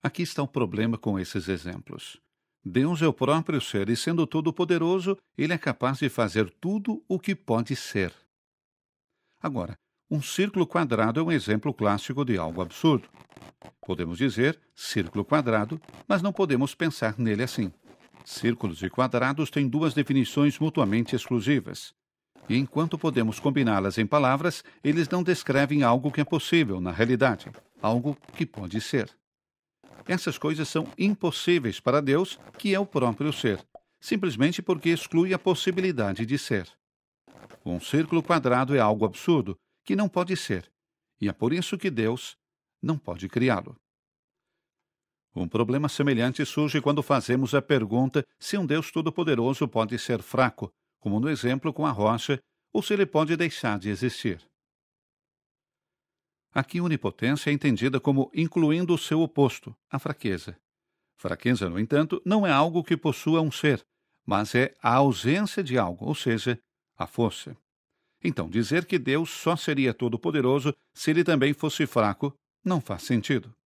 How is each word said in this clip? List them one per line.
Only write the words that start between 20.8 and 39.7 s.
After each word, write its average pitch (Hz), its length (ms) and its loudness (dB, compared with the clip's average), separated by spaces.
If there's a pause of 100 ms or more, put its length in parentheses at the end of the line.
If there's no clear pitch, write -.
exclusivas. 123 800 -2 (540)
E 113 80 2
enquanto 151 420 -2
podemos 120 400 0
combiná-las 110 600 2
em 110 80 2
palavras, 143 580 2 (180)
eles 147 260 2
não 180 140 0
descrevem 143 640 2
algo 127 260 4
que 151 100 -2
é 147 40 4
possível 143 560 2
na 90 100 -2
realidade, 117 600 2 (300)
algo 120 360 0 (200)
que 165 80 -2
pode 101 360 -6
ser. 120 280 -2 (1000)
Essas 175 300 -2
coisas 151 320 -4
são - 180 -2 (120)
impossíveis 175 800 0
para 139 240 2
Deus, 143 360 0 (200)
que 202 160 0
é 190 60 0
o 196 60 -2
próprio 139 460 0
ser, 107 320 -2 (360)
simplesmente 175 600 0
porque 170 300 0
exclui 170 420 2
a 180 60 0
possibilidade 165 880 0
de 135 120 -2
ser. 101 300 -2 (960)
Um 85 160 -4
círculo 160 420 0
quadrado 131 520 2
é 135 60 6
algo 107 240 4
absurdo, 104 520 0 (280)